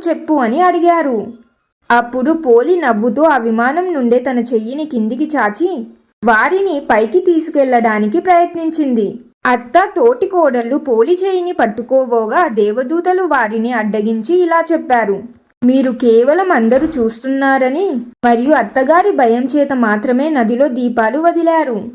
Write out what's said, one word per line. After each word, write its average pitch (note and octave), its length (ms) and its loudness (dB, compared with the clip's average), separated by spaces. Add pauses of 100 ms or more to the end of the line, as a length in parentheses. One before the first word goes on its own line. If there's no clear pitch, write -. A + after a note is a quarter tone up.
చెప్పు" D#4+ 260 -2
అని C4 260 0
అడిగారు. E4 720 0 (580)
అప్పుడు A#3+ 420 0
పోలి D4+ 440 2
నవ్వుతూ B3 460 0
ఆ D#4 140 4
విమానం B3 580 -2
నుండే B3 240 2
తన B3 200 -4
చెయ్యిని A#3+ 460 -4
కిందికి B3 520 -4
చాచి A#3 500 -2 (380)
వారిని C#4+ 640 0
పైకి A3+ 300 2
తీసుకెళ్లడానికి C4 1000 0
ప్రయత్నించింది. E4 1000 0 (260)
అత్త B3+ 500 0
తోటి B3+ 300 2
కోడళ్ళు C4+ 500 0
పోలి C#4 480 0
చేయిని F4+ 280 -2
పట్టుకోబోగా A#3+ 960 0
దేవదూతలు C4 760 -2
వారిని A#3+ 500 -2
అడ్డగించి A3 680 -2
ఇలా E4 300 0
చెప్పారు, A#3 500 0 (420)
"మీరు C4 260 2
కేవలం B3+ 640 2
అందరూ C4 360 2 (100)
చూస్తున్నారని C4+ 920 -2 (320)
మరియు A#3+ 280 2
అత్తగారి C#4+ 600 2
భయం B3 320 2 (120)
చేత C#4 160 0
మాత్రమే A#3+ 560 0
నదిలో B3 400 0
దీపాలు A#3+ 500 -2
వదిలారు, D#4+ 760 0